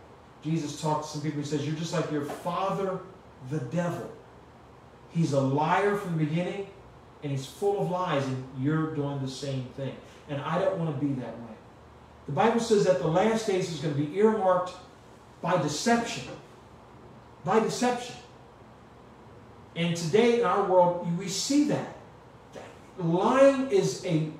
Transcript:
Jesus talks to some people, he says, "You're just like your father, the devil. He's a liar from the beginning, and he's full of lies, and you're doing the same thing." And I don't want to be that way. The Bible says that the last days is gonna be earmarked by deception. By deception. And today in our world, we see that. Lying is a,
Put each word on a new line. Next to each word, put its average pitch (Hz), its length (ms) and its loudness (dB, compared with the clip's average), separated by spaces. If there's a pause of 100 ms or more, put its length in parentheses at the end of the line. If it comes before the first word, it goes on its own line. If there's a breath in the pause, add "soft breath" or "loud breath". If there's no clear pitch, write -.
(420)
Jesus 151 380 -4
talks 151 280 -2
to - 60 -12
some 147 80 -6
people, 147 180 -4
he 139 60 -6
says, 135 200 -2
"You're 156 100 -2
just 165 160 -6
like 156 180 -2
your 147 140 -2
father, 185 760 -4 (520)
the 151 80 -4
devil. 135 520 -4 (1000)
He's 156 220 0
a 139 80 2
liar 160 560 2
from 165 220 -4
the 151 60 2
beginning, 175 420 -2 (560)
and 147 80 -6
he's 131 160 -4
full 202 360 -2
of 165 80 -2
lies, 165 360 0
and 127 180 -6 (140)
you're 151 360 0
doing 139 260 -4
the 131 100 -6
same 131 340 -6 (120)
thing." 127 180 -6 (340 loud breath)
And 143 140 -4
I 165 160 -2
don't 185 200 0
want 156 200 -2
to 147 60 -2
be 139 100 0
that 117 240 -8
way. 117 160 -14 (720)
The 147 60 -8
Bible 233 280 4
says 190 260 4
that 180 120 4
the 165 100 0
last 214 380 2
days 180 260 0
is 143 80 -8
gonna 147 140 -2
be 151 220 -2
earmarked 196 560 4 (720)
by 170 200 2
deception. 233 640 0 (1200)
By 202 140 4
deception. - 580 -2 (1600)
And 170 220 0
today 233 440 4
in 240 60 2
our 202 180 2
world, 180 440 4 (100)
we 196 80 -6
see 277 380 2
that. - 320 -2 (1040)
Lying 254 720 4
is 180 340 2
a, 156 360 0